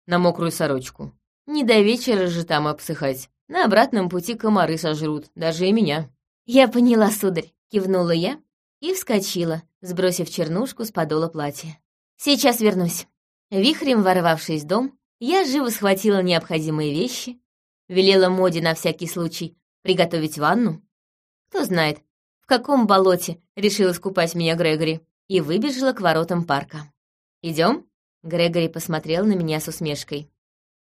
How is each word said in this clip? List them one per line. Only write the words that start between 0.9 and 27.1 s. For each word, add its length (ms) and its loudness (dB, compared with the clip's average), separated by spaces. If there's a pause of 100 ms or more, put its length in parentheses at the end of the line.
Не 160 -2
до 160 4
вечера 480 2
же 160 -4
там 240 0
обсыхать. 640 -6 (160)
На 200 0
обратном 420 2
пути 260 -6
комары 420 0
сожрут, 500 -4 (100)
даже 320 -2
и 40 2
меня». 380 0 (340)
«Я 220 6
поняла, 460 4
сударь», — 400 -4 (180)
кивнула 400 0
я 300 0 (400)
и 140 -4
вскочила, 680 -2 (180)
сбросив 480 -2
чернушку 560 -4
с 60 -10
подола 380 -2
платья. 500 -10 (380)
«Сейчас 440 2
вернусь». 460 0 (460)
Вихрем 500 2
ворвавшись 640 0
в 20 -14
дом, 320 -2 (220)
я 240 0
живо 240 0
схватила 520 0
необходимые 720 -2
вещи, 460 -6 (480)
велела 420 4
Моде 320 2
на 140 0
всякий 320 -4
случай 500 -8 (260)
приготовить 540 0
ванну. 460 0 (640)
Кто 140 -2
знает, 380 0 (400)
в 60 -20
каком 400 2
болоте 540 4 (140)
решил 380 2
искупать 420 -2
меня 220 0
Грегори, 440 0 (280)
и 120 0
выбежала 520 -2
к 80 -8
воротам 440 0
парка. 480 -6 (500)